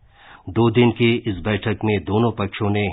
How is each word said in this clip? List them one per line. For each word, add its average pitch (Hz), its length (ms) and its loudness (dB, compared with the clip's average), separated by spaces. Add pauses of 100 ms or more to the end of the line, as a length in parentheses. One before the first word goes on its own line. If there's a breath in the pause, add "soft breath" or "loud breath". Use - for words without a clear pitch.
(500 loud breath)
दो 113 220 2
दिन 120 200 4
की 117 200 2 (160)
इस 95 100 -4
बैठक 104 480 -4
में 104 180 0
दोनों 107 280 0
पक्षों 101 380 -4
ने 101 240 0